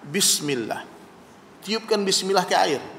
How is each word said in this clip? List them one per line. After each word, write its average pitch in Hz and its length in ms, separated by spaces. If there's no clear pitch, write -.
bismillah. 143 800
Tiupkan 220 400
bismillah 190 400
ke - 80
air. 180 320